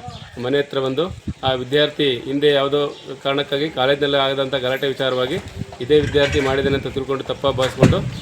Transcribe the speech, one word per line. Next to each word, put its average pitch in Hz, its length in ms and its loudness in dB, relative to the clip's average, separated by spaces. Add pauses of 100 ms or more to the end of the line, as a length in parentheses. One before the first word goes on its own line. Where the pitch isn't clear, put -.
(440)
ಮನೆ 135 140 2
ಹತ್ರ 139 220 -2
ಬಂದು, 135 380 -2 (260)
ಆ 135 80 2
ವಿದ್ಯಾರ್ಥಿ 135 680 0
ಹಿಂದೆ 143 280 0
ಯಾವುದೋ 143 500 2 (260)
ಕಾರಣಕ್ಕಾಗಿ 143 460 -2
ಕಾಲೇಜಿನಲ್ಲಿ 139 480 2
ಆಗದಂಥ 135 380 0
ಗಲಾಟೆ 131 320 -2
ವಿಚಾರವಾಗಿ 131 480 0 (460)
ಇದೇ 143 180 4
ವಿದ್ಯಾರ್ಥಿ 139 400 2
ಮಾಡಿದ್ದಾನೆ 135 360 2
ಅಂತ 135 120 -4
ತಿಳ್ಕೊಂಡು, 131 360 -4
ತಪ್ಪಾಗಿ 135 340 -2
ಭಾವಿಸ್ಕೊಂಡು 131 400 4 (240)